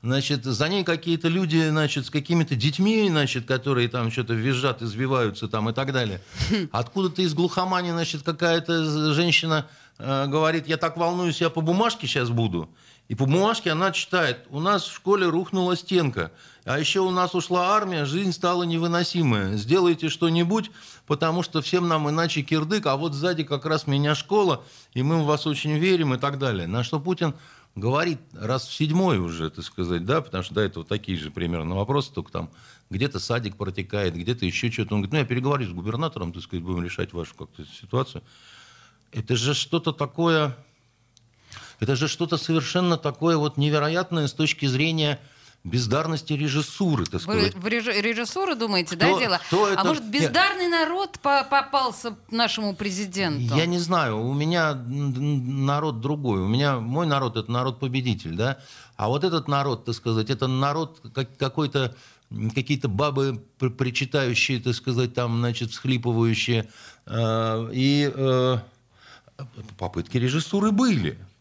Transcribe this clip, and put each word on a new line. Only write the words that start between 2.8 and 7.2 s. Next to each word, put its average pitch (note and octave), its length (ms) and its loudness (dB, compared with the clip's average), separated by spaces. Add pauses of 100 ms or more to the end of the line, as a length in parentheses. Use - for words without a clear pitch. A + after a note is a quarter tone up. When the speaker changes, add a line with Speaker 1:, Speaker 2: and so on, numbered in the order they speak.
Speaker 1:
значит, C#3 360 0
которые B2 440 2
там A#2 220 -2
что-то A#2 240 -2
визжат, B2 460 0
извиваются A#2 680 -2
там A2 200 -2
и A2+ 40 -4
так C3+ 180 -4
далее. A2 300 -2 (280)
Speaker 2:
Хм. F#3+ 220 0
Speaker 1:
Откуда-то F3+ 520 -2